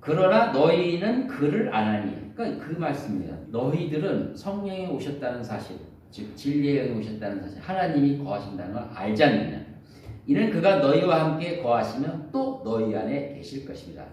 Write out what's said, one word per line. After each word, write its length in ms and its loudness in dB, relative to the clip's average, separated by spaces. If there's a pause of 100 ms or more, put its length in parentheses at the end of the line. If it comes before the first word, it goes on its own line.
그러나 520 6
너희는 720 4
그를 480 0
아나니, 600 -2
그러니까 300 -4
그 100 -8
말씀이에요. 720 -4
너희들은 880 -2
성령이 500 -6
오셨다는 560 -6
사실, 360 -8 (320)
즉 260 -12
진리의 540 2
영이 100 -2
오셨다는 420 -6
사실, 180 -12
하나님이 600 2
거하신다는 500 -6
걸 100 -6 (120)
알지 300 2
않느냐. 420 2 (600)
이는 240 4
그가 280 6
너희와 460 6
함께 360 -2
거하시며 680 0
또 340 -2
너희 300 0
안에 400 -4
계실 320 -12
것입니다. 460 -14